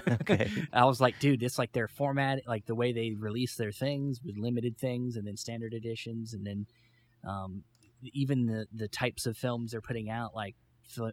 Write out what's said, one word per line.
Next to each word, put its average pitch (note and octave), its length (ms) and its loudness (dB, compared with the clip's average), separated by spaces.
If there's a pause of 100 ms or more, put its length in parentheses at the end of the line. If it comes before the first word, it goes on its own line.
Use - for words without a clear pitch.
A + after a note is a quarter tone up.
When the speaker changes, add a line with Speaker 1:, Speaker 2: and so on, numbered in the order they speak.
(220)
Speaker 1:
Okay. - 280 4 (220)
Speaker 2:
I B2 140 10
was C3 140 6
like, B2 200 6
"Dude, C#3 220 6
it's B2 160 0
like B2 140 0
their A2+ 160 2
format, C#3 580 0
like, A2+ 200 -2
the A#2 80 0
way A#2+ 180 2
they A2+ 200 0
release A2 440 -2
their G#2+ 160 -2
things C#3 520 -2
with G#2 120 -6
limited A#2 420 -2
things B2 380 -2
and G#2 100 -4
then G2+ 100 -6
standard A#2 380 -8
editions, A2+ 600 -6
and G2+ 120 -6
then, G2+ 200 -4 (580)
um, F#2+ 380 -6 (500)
even C3+ 340 2
the, A2 280 0
the A2 140 -4
types - 380 -2
of A2+ 100 -2
films A#2+ 360 -2
they're A2+ 80 -6
putting A2 300 -6
out, A2+ 240 -4
like G#2 220 -6 (260)
fil-, A2+ 300 -6